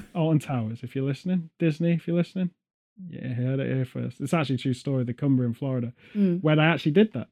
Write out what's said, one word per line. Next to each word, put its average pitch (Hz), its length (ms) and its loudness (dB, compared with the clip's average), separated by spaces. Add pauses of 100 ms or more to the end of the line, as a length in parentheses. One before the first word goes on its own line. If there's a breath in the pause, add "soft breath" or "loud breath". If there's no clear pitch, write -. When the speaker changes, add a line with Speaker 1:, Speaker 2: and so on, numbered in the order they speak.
(160)
Speaker 1:
<laughs> 185 40 -2
Speaker 2:
Alton 156 200 4
Towers, 117 420 -4
if 123 140 -10
you're 135 100 -2
listening. 165 540 -4
Disney, 165 340 2
if 160 140 -4
you're 170 100 0
listening. 175 320 -2 (580)
Yeah, - 260 -10
heard 127 260 -2
it 127 140 -2
here 131 120 0
first. 123 340 -8
It's 143 140 -4
actually 139 220 0
a 123 40 -2
true 135 140 -2
story, 131 300 -2
the 120 100 -4
Cumber 131 320 2
in 117 80 0
Florida, 127 400 -4 (220 loud breath)
Speaker 1:
Mm. 185 260 2
Speaker 2:
where 151 140 4
they 151 80 6
actually 160 300 2
did 214 200 4
that. 117 180 -8